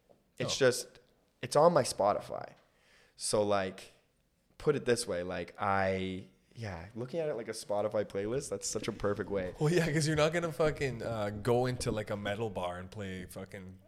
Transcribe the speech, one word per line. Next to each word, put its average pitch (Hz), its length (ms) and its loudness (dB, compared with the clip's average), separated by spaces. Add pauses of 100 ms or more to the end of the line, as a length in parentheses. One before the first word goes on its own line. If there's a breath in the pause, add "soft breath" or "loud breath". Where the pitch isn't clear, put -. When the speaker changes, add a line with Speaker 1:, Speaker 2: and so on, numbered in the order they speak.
(380)
Speaker 1:
It's 131 220 -2
Speaker 2:
No. 131 60 8
Speaker 1:
just, - 200 4 (560)
it's 127 140 0
on 170 160 10
my 143 100 6
Spotify. - 680 0 (680 soft breath)
So, - 260 2
like, 98 500 0 (680)
put 147 180 2
it 110 80 -4
this 120 220 2
way, 90 160 -2
like, 90 380 -6
I, 95 640 0 (300)
yeah, 95 300 -10 (120)
looking 135 240 -6
at 156 80 -2
it 139 80 -2
like 113 120 -8
a 110 40 -4
Spotify 104 520 0
playlist, 107 460 -4
that's 98 180 -4
such - 200 -4
a 110 40 0
perfect 101 380 -2
way. 92 280 -2
Speaker 2:
Well, 156 140 2
yeah, 165 200 2
'cause 151 140 2
you're 156 100 0
not 156 160 4
gonna 170 200 -2
fucking, 139 500 0
uh, 107 280 -2 (120)
go 120 240 4
into, 123 260 -2
like, 107 180 -4
a 107 60 -2
metal 104 340 -2
bar 90 280 -4
and 92 120 -10
play 95 360 -8
fucking 95 600 -12